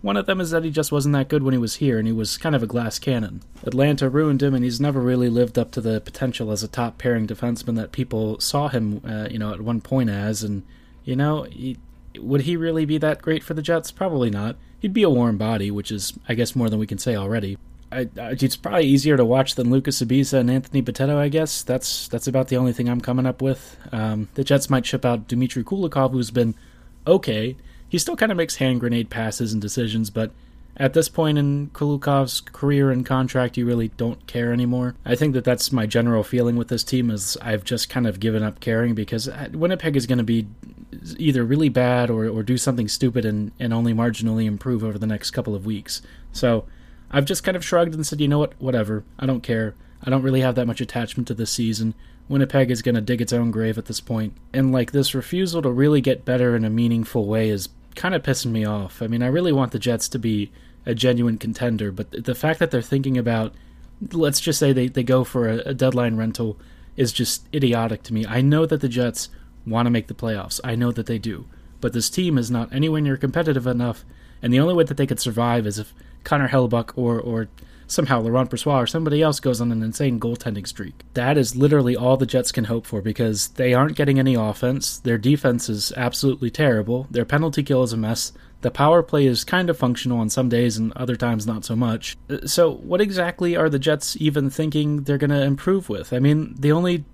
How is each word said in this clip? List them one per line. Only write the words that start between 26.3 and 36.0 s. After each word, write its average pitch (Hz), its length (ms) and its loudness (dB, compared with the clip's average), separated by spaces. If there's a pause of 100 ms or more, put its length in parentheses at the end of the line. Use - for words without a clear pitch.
been 117 240 0 (520)
okay. 127 480 0 (320)
He 175 120 0
still 339 160 -2
kinda 214 180 0
makes 170 220 -2
hand 131 240 0
grenade 117 320 -2
passes 113 420 -4
and 107 80 -2
decisions, 110 480 -2
but 110 220 -4 (440)
at 135 180 0
this 160 140 4
point 156 300 0
in 143 320 0
Kulikov's 139 720 0
career 139 480 2
and 127 160 0
contract, 127 500 0
you 120 120 0
really 117 220 0
don't - 360 -6
care 120 260 -2
anymore. 123 440 0 (100)
I 120 80 2
think 139 220 2
that 123 80 0
that's - 280 0
my 117 140 2
general 117 380 2